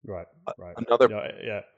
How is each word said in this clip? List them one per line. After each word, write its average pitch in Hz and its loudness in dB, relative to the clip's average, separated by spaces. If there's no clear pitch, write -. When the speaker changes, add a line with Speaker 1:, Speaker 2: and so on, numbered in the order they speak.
Speaker 1:
Right, 90 -10
Speaker 2:
Uh, - -8
Speaker 1:
right. 87 -16
Speaker 2:
another 120 6
Speaker 1:
Yeah, 107 -4
yeah. 107 -8